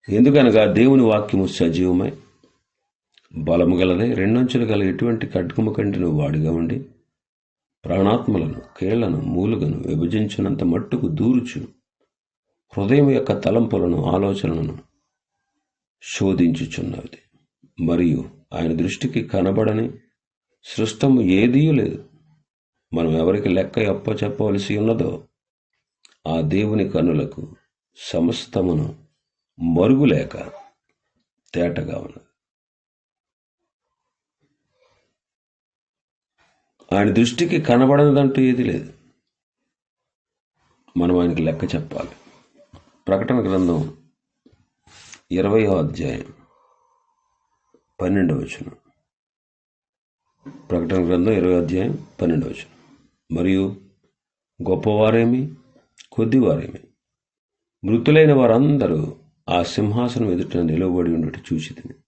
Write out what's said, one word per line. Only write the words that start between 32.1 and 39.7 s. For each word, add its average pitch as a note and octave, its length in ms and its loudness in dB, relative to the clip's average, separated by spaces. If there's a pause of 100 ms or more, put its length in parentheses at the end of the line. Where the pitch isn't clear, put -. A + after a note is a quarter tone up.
ఆయన G#2 160 2
దృష్టికి A#2+ 480 0
కనబడనిదంటూ C#3 840 4
ఏది B2+ 220 2
లేదు. - 280 -6 (2000)